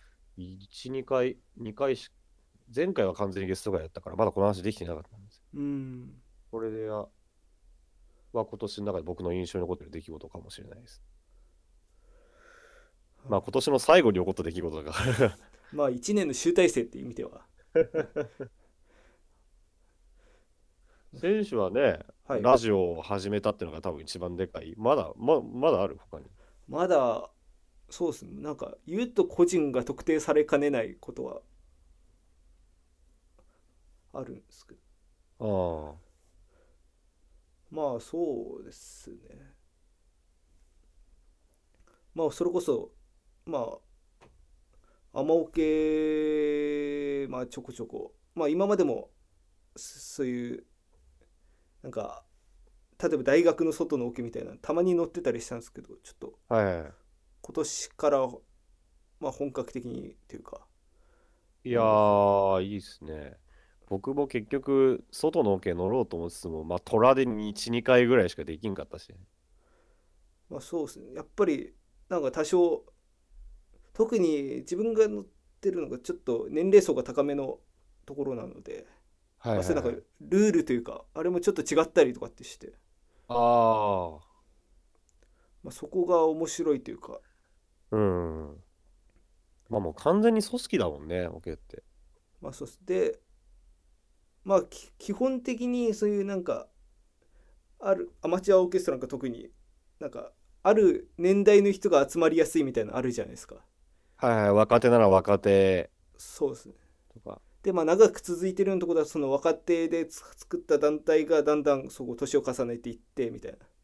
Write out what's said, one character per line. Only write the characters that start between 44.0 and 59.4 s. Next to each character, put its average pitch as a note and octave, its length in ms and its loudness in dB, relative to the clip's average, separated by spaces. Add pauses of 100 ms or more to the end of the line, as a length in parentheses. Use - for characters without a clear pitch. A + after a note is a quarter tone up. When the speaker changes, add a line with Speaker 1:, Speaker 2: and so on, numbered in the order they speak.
Speaker 2:
雨 D3 140 0
桶、 D3+ 2000 0
ま B2+ 100 -8
あ、 B2+ 60 -6
ち - 120 -18
ょ B2 40 -12
こ B2 100 -16
ち - 80 -16
ょ A2+ 60 -8
こ、 - 260 -14 (220)
ま E3 100 -2
あ、 D3 40 2
今 F3 180 2
ま G#3 100 2
で F#3 80 2
も、 C3 240 -4 (640)
そ-、 - 240 -18
そ - 260 -8
う - 20 -2
い B2 320 -6
う、 - 80 -20 (1160)
な C#3 60 -14
ん B2+ 40 -14
か、 - 300 -10 (800)
例 D#3+ 120 2
え - 20 0
ば C3 60 -4
大 C#3 200 6
学 E3 220 4
の D#3+ 80 0
外 D#3 240 -2
の A#2+ 100 -2
桶 B2 160 -8
み A#2 80 -8
た - 100 -10
い - 40 -12
な、 - 160 -16
た - 140 -4
ま E3+ 80 2
に F3+ 120 2
乗 E3+ 120 0
っ - 20 -14
て E3+ 140 -10
た B2 100 0
り A#2 80 -6
し - 80 -14
た B2+ 60 -10
ん A#2 60 -10
で G#2+ 40 -20
す - 80 -20
け - 80 -18
ど、 - 220 -20
ち - 80 -20
ょ - 40 -20
っ - 40 -20
と、 - 200 -16 (100)
Speaker 1:
は A2+ 120 2
い G#2 60 2
は F#2+ 40 0
い E2+ 120 -6
は D2+ 60 -14
い。 D#2+ 40 -20 (480)
Speaker 2:
今 - 140 -20
年 - 380 -6
か - 180 0
ら、 C3 180 2 (920)
ま D3 100 -6
あ、 - 20 -16
本 C#3+ 200 -8